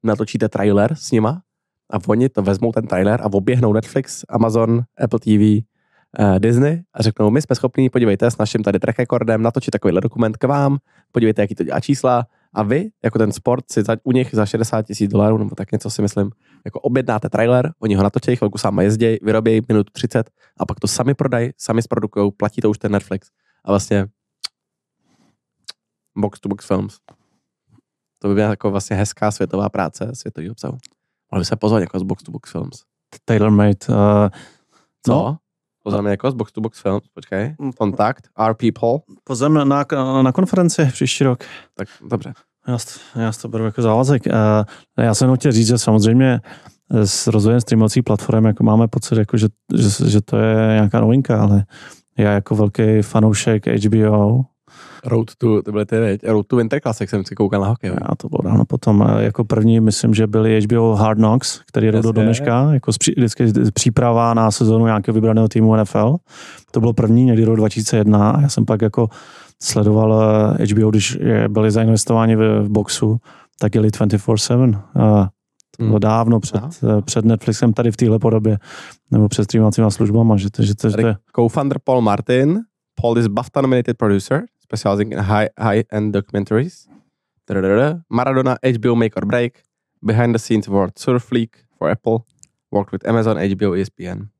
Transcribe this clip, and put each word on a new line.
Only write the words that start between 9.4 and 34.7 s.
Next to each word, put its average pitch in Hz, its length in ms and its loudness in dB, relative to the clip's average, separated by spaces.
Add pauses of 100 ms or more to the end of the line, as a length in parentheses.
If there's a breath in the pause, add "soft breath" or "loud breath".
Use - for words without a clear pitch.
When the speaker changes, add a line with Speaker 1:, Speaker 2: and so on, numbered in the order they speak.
Speaker 1:
natočit 117 300 -2
takovýhle 95 300 0
dokument 110 360 -2
k - 60 -6
vám, 139 340 0 (340)
podívejte, 110 300 0
jaký 101 140 -2
to - 80 -6
dělá 67 160 -4
čísla 123 460 -2 (280)
a 107 100 -4
vy, 147 260 -2 (140)
jako 110 140 -2
ten 107 140 2
sport, - 400 -4
si 107 120 -2
za, 113 200 -2
u 131 80 -4
nich 127 220 0
za 107 120 0
šedesát 113 400 -4
tisíc 101 260 -4
dolarů 107 260 2
nebo 104 180 -6
tak - 160 -10
něco 110 180 -6
si 107 120 -6
myslím, 101 300 -2 (340 soft breath)
jako - 140 -12
objednáte 123 500 -2
trailer, 123 500 0
oni 107 160 0
ho 98 80 2
natočí, 123 320 0
chvilku 107 220 -4
s - 60 -10
váma 98 180 -2
jezděj, 110 420 2
vyrobějí 110 440 2
minutu 107 260 0
třicet - 360 -4 (300)
a - 60 -4
pak - 140 -10
to - 80 -4
sami 127 260 -2
prodají, 123 440 -2
sami 113 240 -2
zprodukujou, 107 500 -2
platí - 300 -4
to 107 80 2
už 104 80 -2
ten 104 140 -4
Netflix 98 360 -4 (380)
a 98 60 -2
vlastně 101 360 0 (2000)
box 101 220 -6
to - 100 -10
box 98 180 -10
films. 98 300 -6 (1200)
To 101 60 -6
by 101 80 0
byla 107 140 0
jako 104 220 -4
vlastně 98 240 -4
hezká 104 360 -2
světová 101 380 -4
práce, 90 440 -8
světový - 360 -14
obsahu. - 280 -12 (540)
Mohli 95 100 -4
by 85 40 -4
se - 100 -4
pozvat 107 240 0
jako 92 200 -6
z 92 40 -6
box 98 200 -8
to - 80 -20
box - 200 -16
films. - 300 -12 (440)
Speaker 2:
Tailor-made, 104 640 2
eh, 104 400 2 (760 loud breath)